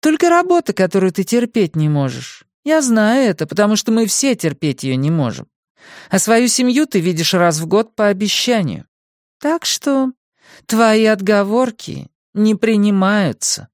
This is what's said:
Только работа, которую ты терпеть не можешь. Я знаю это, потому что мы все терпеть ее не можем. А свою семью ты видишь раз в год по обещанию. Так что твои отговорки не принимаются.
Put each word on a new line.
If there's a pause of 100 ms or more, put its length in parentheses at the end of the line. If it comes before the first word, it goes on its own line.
Только
работа,
которую
ты
терпеть
не
можешь. (200)
Я
знаю
это,
потому
что
мы
все
терпеть
ее
не
можем. (640)
А
свою
семью
ты
видишь
раз
в
год
по
обещанию. (540)
Так
что (540)
твои
отговорки (260)
не
принимаются.